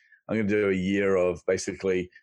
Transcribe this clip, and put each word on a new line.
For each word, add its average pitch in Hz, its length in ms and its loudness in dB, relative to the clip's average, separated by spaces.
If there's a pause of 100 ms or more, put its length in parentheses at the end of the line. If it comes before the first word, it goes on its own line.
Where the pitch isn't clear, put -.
(300)
I'm 107 80 -2
gonna 110 100 0
do 104 220 2
a 98 40 2
year 98 440 2
of 90 300 0
basically, 92 640 -2 (140)